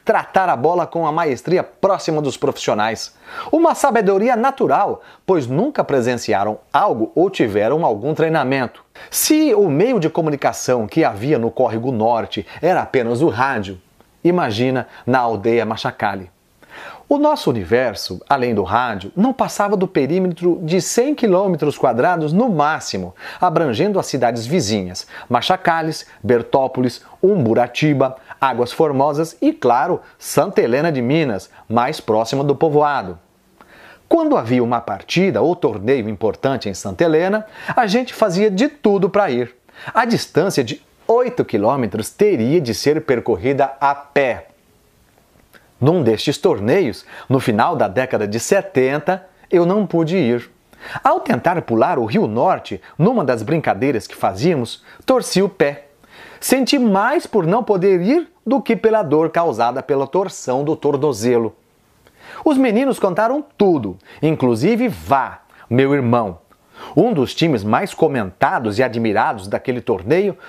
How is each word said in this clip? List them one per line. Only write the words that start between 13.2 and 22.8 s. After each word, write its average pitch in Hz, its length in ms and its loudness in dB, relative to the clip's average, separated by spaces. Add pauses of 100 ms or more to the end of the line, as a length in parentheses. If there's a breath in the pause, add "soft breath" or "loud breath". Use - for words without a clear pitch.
o 165 60 4
rádio, 107 520 -2 (420)
imagina 131 640 0 (200 loud breath)
na 127 140 2
aldeia 113 440 0
Machacali. 107 640 -6 (760 loud breath)
O 285 120 2
nosso 294 320 0
universo, 107 760 -2
além 123 280 0
do 101 80 0
rádio, 101 520 -2
não 247 180 2
passava 202 440 -2
do 185 100 0
perímetro 175 760 0
de 165 180 0
cem 262 340 0
quilômetros 185 600 0
quadrados 151 560 0
no 233 160 2
máximo, 143 680 -2 (240 loud breath)